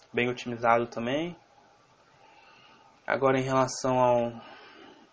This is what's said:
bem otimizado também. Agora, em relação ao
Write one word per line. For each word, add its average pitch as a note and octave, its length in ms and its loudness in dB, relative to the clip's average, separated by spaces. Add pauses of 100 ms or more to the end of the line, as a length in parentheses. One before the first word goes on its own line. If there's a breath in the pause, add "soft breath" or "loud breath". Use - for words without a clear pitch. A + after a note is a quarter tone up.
(120)
bem A#2+ 160 0
otimizado A#2+ 600 0
também. C#3+ 460 -6 (1700 soft breath)
Agora, C3 320 2
em C3 60 0
relação C3 560 0
ao A#2+ 320 4 (840 loud breath)